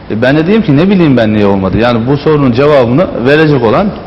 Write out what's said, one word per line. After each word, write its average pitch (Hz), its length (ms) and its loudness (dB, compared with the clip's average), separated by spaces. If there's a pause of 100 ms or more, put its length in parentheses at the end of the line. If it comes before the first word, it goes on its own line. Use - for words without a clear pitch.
(120)
E, 107 100 -6
ben 135 160 2
de 160 80 0
diyeyim 214 180 0
ki, 139 140 0
"Ne 180 120 0
bileyim 165 280 2
ben 110 160 0
niye 107 120 2
olmadı?" 98 320 0
Yani 117 300 -2
bu 143 100 0
sorunun 143 340 0
cevabını 123 720 0
verecek 147 380 2
olan 143 240 0 (200)